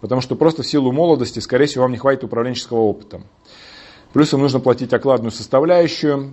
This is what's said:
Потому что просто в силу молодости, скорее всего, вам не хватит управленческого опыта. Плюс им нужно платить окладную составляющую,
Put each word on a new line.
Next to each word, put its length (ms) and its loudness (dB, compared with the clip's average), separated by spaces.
Потому 200 -2
что 140 -4
просто 280 0
в 40 -8
силу 240 0
молодости, 480 0
скорее 280 0
всего, 160 0
вам 80 0
не 60 -6
хватит 260 0
управленческого 560 -4
опыта. 420 -2
Плюс 220 2
им 60 2
нужно 200 2
платить 320 0
окладную 400 0
составляющую, 1000 0